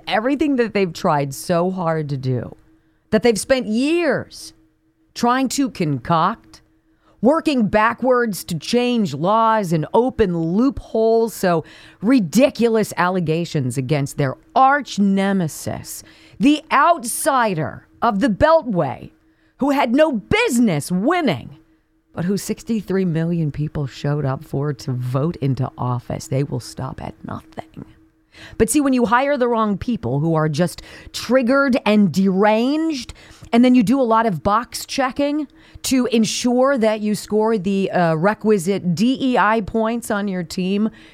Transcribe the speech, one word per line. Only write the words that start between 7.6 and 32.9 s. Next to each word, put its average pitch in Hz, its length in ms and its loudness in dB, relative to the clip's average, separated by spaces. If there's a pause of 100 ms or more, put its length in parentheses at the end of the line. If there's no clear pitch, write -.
backwards 233 760 0
to 165 140 -6
change 240 560 0
laws 208 580 0
and 156 220 0
open 220 440 2
loopholes, 226 960 0
so 175 320 0 (380)
ridiculous 226 960 2
allegations 160 800 -2
against 139 400 -2
their 139 180 -2 (180)
arch 269 440 2
nemesis, 196 1040 -2 (360)
the 294 320 2
outsider 240 1160 0 (140)
of 214 180 0
the 262 80 2
Beltway, 220 840 0 (460)
who 269 140 0
had 262 240 0
no 311 180 4
business 233 800 0
winning, 226 640 0 (600)
but 165 100 -6
who 196 120 -2
sixty-three 196 680 -4
million 165 480 -2
people 147 340 -6
showed 147 380 -4
up 135 180 -2
for 143 300 -4
to 131 200 -8
vote 127 440 -4
into 131 420 -2
office. 120 480 -6
They 135 160 -2
will 143 160 -6
stop - 420 -12
at - 140 -12 (100)
nothing. - 600 -16 (720)
But 220 120 2
see, 302 120 2
when 277 120 2
you 240 140 2
hire 269 300 2
the 247 100 0
wrong 220 320 0
people 139 400 -4
who 165 160 0
are 156 140 2
just 156 340 -2 (300)
triggered 262 640 2 (100)
and 208 260 4
deranged, 220 1000 0 (380)